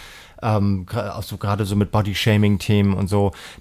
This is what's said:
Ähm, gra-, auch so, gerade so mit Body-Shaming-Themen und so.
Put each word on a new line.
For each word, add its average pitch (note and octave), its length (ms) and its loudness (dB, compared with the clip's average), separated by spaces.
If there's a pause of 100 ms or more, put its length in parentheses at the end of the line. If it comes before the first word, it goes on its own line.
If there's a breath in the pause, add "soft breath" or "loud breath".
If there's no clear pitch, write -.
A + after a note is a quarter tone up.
(420 loud breath)
Ähm, G2+ 440 0
gra-, G#2 280 -6
auch F#2+ 80 -8
so, G2+ 160 -10
gerade G2+ 260 -2
so G2 120 0
mit G2+ 160 0
Body-Shaming-Themen G#2 1000 2
und F#2+ 140 -2
so. G2+ 220 2 (300 loud breath)